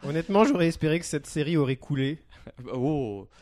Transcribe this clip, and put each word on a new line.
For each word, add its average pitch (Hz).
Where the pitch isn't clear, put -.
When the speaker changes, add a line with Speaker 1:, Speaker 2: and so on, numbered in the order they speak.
Speaker 1:
Honnêtement, 165
j'aurais 180
espéré 160
que -
cette 147
série 156
aurait 135
coulé. 139
Speaker 2:
Bah, 113
oh, 123